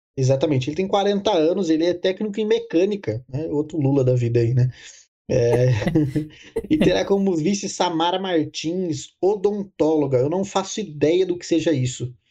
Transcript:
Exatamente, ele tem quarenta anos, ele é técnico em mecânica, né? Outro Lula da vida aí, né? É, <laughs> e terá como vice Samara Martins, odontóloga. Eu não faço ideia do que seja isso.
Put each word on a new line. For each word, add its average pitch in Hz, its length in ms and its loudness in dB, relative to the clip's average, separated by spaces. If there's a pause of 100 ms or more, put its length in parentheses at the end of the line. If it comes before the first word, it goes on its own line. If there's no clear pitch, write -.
(160)
Exatamente, 135 520 2
ele 147 80 -4
tem 190 120 -2
quarenta 202 440 2
anos, 170 380 2
ele 160 140 2
é 175 100 2
técnico 190 460 -4
em 214 60 0
mecânica, 202 840 0
né? 151 200 -6
Outro 156 300 -4
Lula 135 260 2
da 123 100 2
vida 120 260 0
aí, 117 140 2
né? 123 160 2 (600)
É, 120 380 2
<laughs> 151 1000 -2
e - 80 2
terá 185 280 2
como 196 300 0
vice 190 340 -2
Samara 170 500 0
Martins, 170 880 -4 (140)
odontóloga. 180 960 0
Eu 131 100 2
não 185 160 -2
faço 196 360 -4
ideia 160 440 0
do 175 140 -4
que - 80 -14
seja 165 260 2
isso. 127 400 -2 (180)